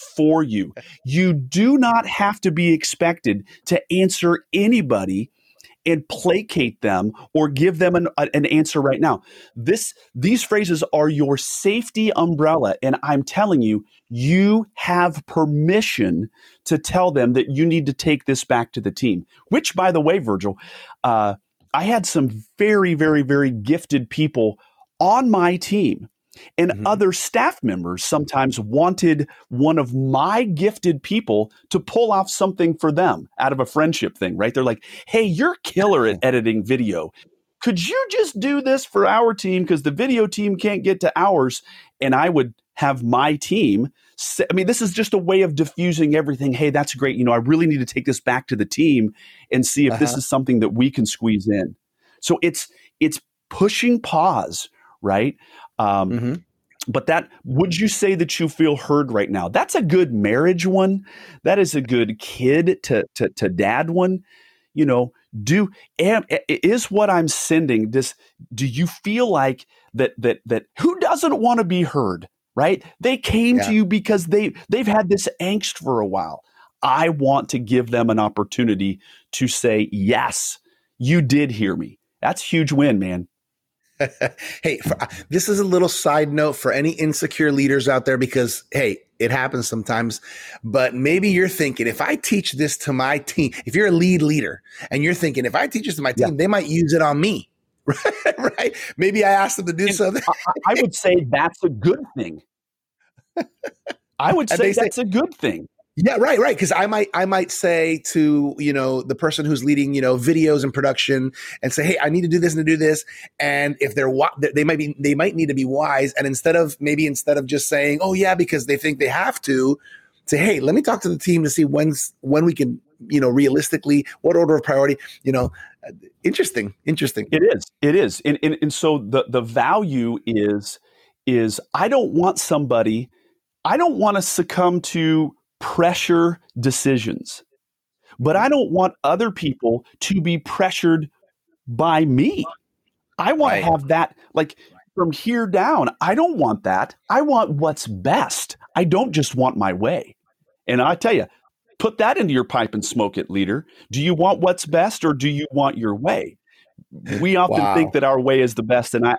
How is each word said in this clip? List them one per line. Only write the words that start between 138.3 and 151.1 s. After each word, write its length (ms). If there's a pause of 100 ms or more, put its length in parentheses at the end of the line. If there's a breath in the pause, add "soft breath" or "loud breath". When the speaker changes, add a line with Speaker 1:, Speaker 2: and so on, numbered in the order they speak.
Speaker 1:
I 140
don't 200
want 220 (100)
other 280
people 560 (140 soft breath)
to 200
be 160
pressured 720 (580)
by 380
me. 400 (760)
I 140
wanna 220
Speaker 2:
Right. 100
Speaker 1:
have 240
that, 260 (200 soft breath)
like, 220 (380 soft breath)
from 180
here 340
down, 420 (140)
I 120
don't 220
want 280
that. 300 (140)
I 140
want 300
what's 340
best. 720 (180 loud breath)
I 80
don't 280
just 220
want 220
my 160
way. 440 (500)
And 160
I 140
tell 180